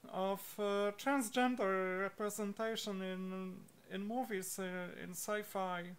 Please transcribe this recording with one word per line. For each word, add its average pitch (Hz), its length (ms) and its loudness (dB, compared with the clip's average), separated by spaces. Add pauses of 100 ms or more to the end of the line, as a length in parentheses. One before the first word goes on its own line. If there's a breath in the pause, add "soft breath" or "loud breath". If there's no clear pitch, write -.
(120)
of, 190 300 0 (160)
uh, 202 400 2
transgender 220 1040 4
representation 208 1000 0
in, 185 520 -4 (380)
in 196 160 -4
movies, 226 500 -2
uh, 196 60 -2 (400)
in 180 80 -8
sci-fi. 190 720 0 (140)